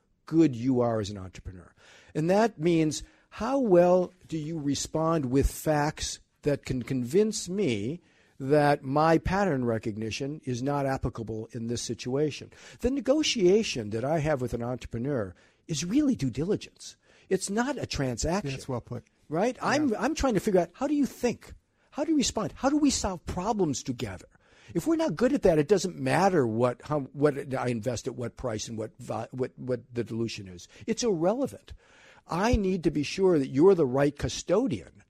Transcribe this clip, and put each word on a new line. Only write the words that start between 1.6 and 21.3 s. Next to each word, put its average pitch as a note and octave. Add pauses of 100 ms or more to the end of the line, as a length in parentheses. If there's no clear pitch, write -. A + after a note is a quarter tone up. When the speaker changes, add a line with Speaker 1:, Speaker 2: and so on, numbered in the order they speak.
Speaker 1:
And D#3+
that G#3+
means D#3+ (260)
how B3+
well F3+ (160)
do D#3
you D#3
respond D#3
with C3
facts - (220)
that C#3+
can C3
convince C#3+
me D#3 (380)
that D3
my D#3
pattern E3
recognition A2+
is B2
not C#3+
applicable A2+
in A#2
this A#2
situation? C3 (280)
The A#3+
negotiation A3
that A2+
I D3+
have D3
with B2
an A#2
entrepreneur A#2+ (320)
is D#3
really B3+
due C3
diligence. - (320)
It's F#3+
not B3
a -
transaction. D3
Speaker 2:
That's C3+
well B2
put. A#2 (260)
Speaker 1:
Right? G#3
Speaker 2:
Yeah. E3+
Speaker 1:
I'm, B3+
I'm C#4
trying C4
to F#3
figure F3+
out, E3+
how C4+
do D4
you C#4+
think? - (380)